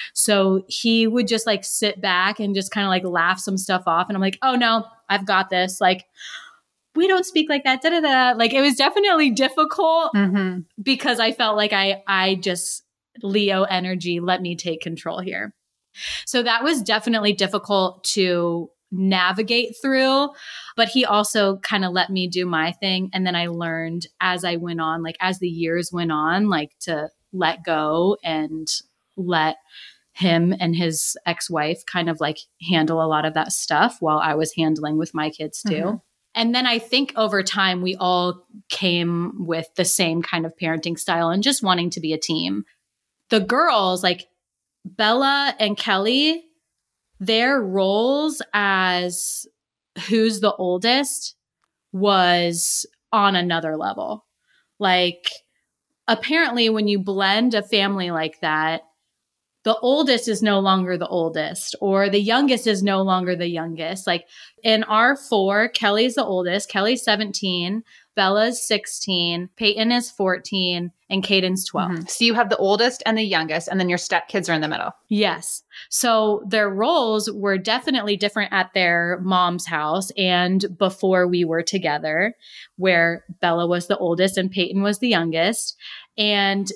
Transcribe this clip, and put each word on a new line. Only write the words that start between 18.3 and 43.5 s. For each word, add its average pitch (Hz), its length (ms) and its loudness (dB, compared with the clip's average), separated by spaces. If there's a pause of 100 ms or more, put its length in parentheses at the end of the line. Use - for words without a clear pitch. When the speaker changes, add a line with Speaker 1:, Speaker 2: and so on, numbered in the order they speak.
Speaker 1:
navigate 190 880 0
through, 269 480 2 (460)
but 226 140 2
he 254 140 2
also 208 540 2
kinda 196 320 -2
let 180 220 0
me 185 160 0
do 180 180 -2
my 165 260 0
thing. 185 400 -2
And 185 140 -2
then 180 100 0
I 170 120 -2
learned 165 580 -6 (160)
as 180 220 -2
I 175 140 -2
went 170 240 -6
on, 160 200 -2
like, 165 180 -8
as 185 200 -2
the 180 100 -2
years 165 420 -2
went 170 200 -2
on, 165 360 2
like, 156 340 -2
to 156 280 -6 (220)
let 165 320 -2
go 165 600 0
and 156 440 -4 (500)
let 170 400 0 (540)
him 175 480 2
and 170 160 0
his 165 500 -2
ex-wife 165 600 -4
kind 170 220 -4
of, 160 100 -4
like, 156 180 -4 (300)
handle 160 360 2
a 160 60 0
lot 156 160 0
of 156 80 -2
that 156 180 -2
stuff - 480 0
while 151 200 2
I 156 160 0
was 156 200 -2
handling 156 420 0
with 165 180 -4
my 156 160 -4
kids 151 320 -10
too. 202 100 0
Speaker 2:
Mm-hmm. 175 240 -2 (380)
Speaker 1:
And 233 200 0
then 254 100 0
I 233 140 0
think 262 360 -2
over 202 280 0
time, 190 400 0
we 185 120 -2
all 180 520 0 (220)
came 175 760 -2
with 165 300 -4
the 180 100 0
same 170 380 0
kind 165 240 -4
of 160 120 -14
parenting 165 380 -4
style 170 320 0
and 190 140 0
just 269 180 0
wanting 180 300 0
to - 80 -8
be 156 120 -4
a 156 60 -2
team. 170 480 -4 (640)
The 220 100 4
girls, 208 640 2